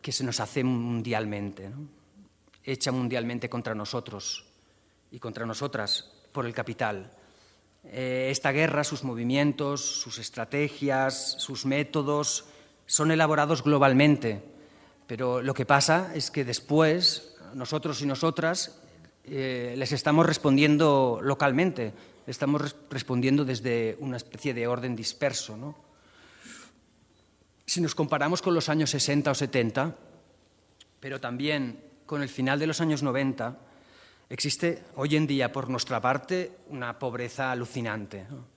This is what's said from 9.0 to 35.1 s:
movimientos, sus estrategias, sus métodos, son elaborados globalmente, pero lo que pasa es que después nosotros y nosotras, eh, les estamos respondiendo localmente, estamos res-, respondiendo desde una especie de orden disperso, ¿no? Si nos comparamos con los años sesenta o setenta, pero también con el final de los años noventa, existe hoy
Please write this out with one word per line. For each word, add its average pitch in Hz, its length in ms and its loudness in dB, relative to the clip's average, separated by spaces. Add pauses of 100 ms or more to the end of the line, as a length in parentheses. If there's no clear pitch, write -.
movimientos, 135 760 0
sus - 360 -6
estrategias, 135 1200 -2
sus 135 300 -6
métodos, 147 800 0 (420)
son 156 240 4
elaborados 151 520 4
globalmente, 139 800 6 (640)
pero 123 380 -2
lo 135 100 -2
que 127 140 -2
pasa 160 480 6
es - 160 -4
que 143 120 -2
después 156 920 2 (180)
nosotros 135 480 -4
y 143 60 -2
nosotras, 160 720 -2 (420)
eh, 127 540 -4
les 131 140 -4
estamos 151 340 6
respondiendo 147 960 4
localmente, 135 720 2 (340)
estamos 143 340 0
res-, 143 140 -6 (140)
respondiendo 131 560 2
desde 117 540 -2
una 131 180 -6
especie 120 360 -6
de 117 140 -2
orden 123 280 -2
disperso, 113 640 -6
¿no? 143 180 -12 (1900)
Si - 160 -2
nos 156 140 0
comparamos 151 480 0
con 180 100 2
los 156 160 0
años 151 220 2
sesenta 143 400 2
o 127 40 2
setenta, 131 600 0 (1040)
pero 135 200 -8
también 127 640 -4 (220)
con 147 160 -4
el 135 80 -4
final 135 300 0
de 156 80 0
los 160 140 -2
años 151 200 2
noventa, 135 560 -2 (720)
existe 147 540 0 (120)
hoy 143 200 0